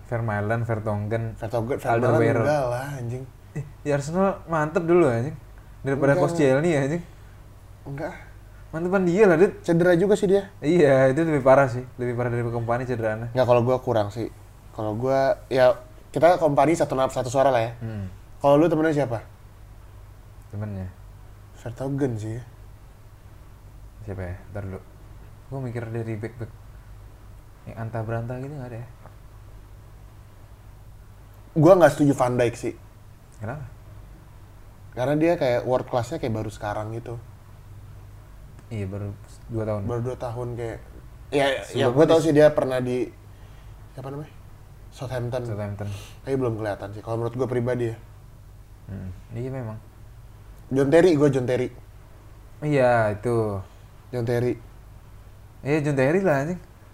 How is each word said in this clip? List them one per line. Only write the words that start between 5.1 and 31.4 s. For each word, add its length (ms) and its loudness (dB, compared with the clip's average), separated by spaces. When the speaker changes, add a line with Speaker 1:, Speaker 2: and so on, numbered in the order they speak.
Speaker 1:
Daripada 320 2
Speaker 2:
Enggak. 160 2
Speaker 1:
Koscielny, 440 4
anjing. 300 0
Speaker 2:
Enggak. 320 -10
Speaker 1:
Mantepan 340 -2
dia 220 4
lah, 120 8
Dit. 240 6
Speaker 2:
Cedera 340 4
juga 200 4
sih 120 2
dia. 320 2
Speaker 1:
Iya, 500 6
itu 120 2
lebih 200 2
parah 260 6
sih. 160 -6
Lebih 200 -4
parah 140 -2
dari 160 -2
Kompany 400 -2
cederanya. 440 -4
Speaker 2:
Enggak, 160 0
kalau 180 6
gua 160 2
kurang 300 -2
sih. 200 -8
Kalau 240 -6
gua, 400 0
ya, 280 6
kita 280 4
Kompany 360 4
satu 200 0
na-, 160 0
satu 180 -4
suara 220 2
lah 120 4
ya. 180 -2
Speaker 1:
Hmm. 280 -8
Speaker 2:
Kalau 200 4
lu 100 6
temennya 300 0
siapa? 240 -2
Speaker 1:
Temennya? 400 -8
Speaker 2:
Vertonghen 580 -4
sih. 240 -8
Speaker 1:
Siapa 220 -10
ya? 100 -10
Ntar 160 -12
dulu. 160 -10
Gua 140 -12
mikir 240 -8
dari 300 -6
back-back. 360 -10
Yang 160 -18
antah 220 -8
berantah 380 -6
gitu 120 -10
nggak 180 -12
ada 80 -12
ya? 100 -14